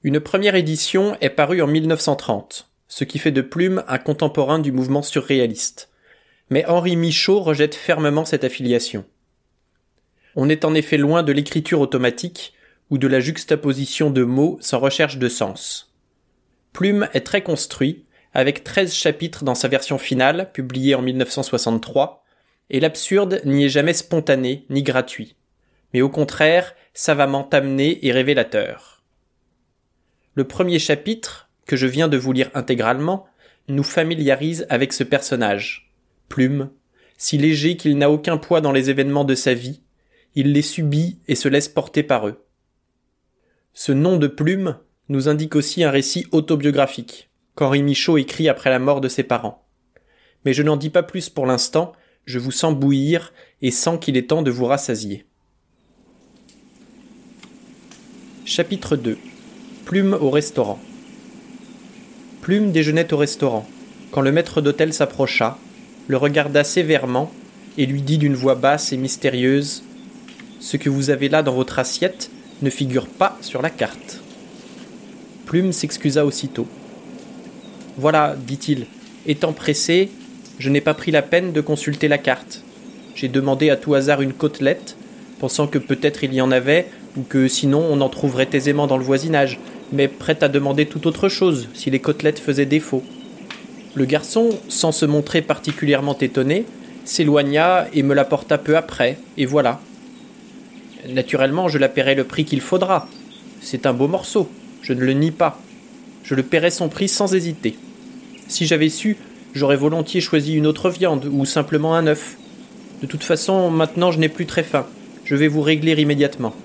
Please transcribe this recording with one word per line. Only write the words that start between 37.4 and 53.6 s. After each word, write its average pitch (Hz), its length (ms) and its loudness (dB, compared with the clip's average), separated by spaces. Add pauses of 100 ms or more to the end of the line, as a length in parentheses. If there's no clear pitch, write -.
qu'il 147 200 2
n'a 143 140 4
aucun 151 260 0
poids 160 220 0
dans 147 140 0
les 135 160 2
événements 139 340 0
de 139 100 2
sa 127 200 0
vie, 123 260 -6 (560)
il 143 160 2
les 143 100 2
subit 156 580 -2 (100)
et - 60 2
se - 120 -2
laisse 143 220 2
porter 147 340 -2
par 123 240 0
eux. 104 160 -10 (1300)
Ce - 200 -2
nom 165 240 2
de 147 100 4
Plume 175 500 -2 (300)
nous 139 220 0
indique 151 260 -2
aussi 151 300 2
un 147 40 4
récit 139 440 0
autobiographique, 143 960 0 (260)
qu'Henri 143 260 2
Michaud 143 360 2
écrit 147 320 0
après 135 200 0
la 127 80 2
mort 135 220 2
de 135 80 -2
ses 127 160 -2
parents. 117 420 -4 (800)
Mais 139 80 2
je 139 120 2
n'en 151 120 4
dis 147 140 -4
pas 175 120 2
plus 175 280 -8
pour 143 160 -4
l'instant, 131 480 0 (320)
je 127 140 -6
vous 127 120 -6
sens 156 240 0
bouillir 139 560 0 (300)